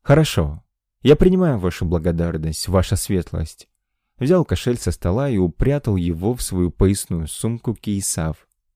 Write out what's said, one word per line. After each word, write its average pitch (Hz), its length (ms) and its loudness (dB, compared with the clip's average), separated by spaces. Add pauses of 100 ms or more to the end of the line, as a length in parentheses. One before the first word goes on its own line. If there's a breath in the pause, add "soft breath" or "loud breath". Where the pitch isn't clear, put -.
«Хорошо. 104 600 2 (400)
Я 139 140 6
принимаю 180 420 4
вашу 90 260 -2
благодарность, 82 840 -2
ваша 92 280 2
светлость». - 720 -6 (500)
Взял 160 260 2
кошель 120 340 -2
со - 120 -4
стола 107 380 -2
и 120 80 -2
упрятал 101 600 0
его 87 380 0
в 120 80 -8
свою 90 280 -2
поясную 92 580 0
сумку 117 460 -6
Кейсав. 98 760 -6 (280)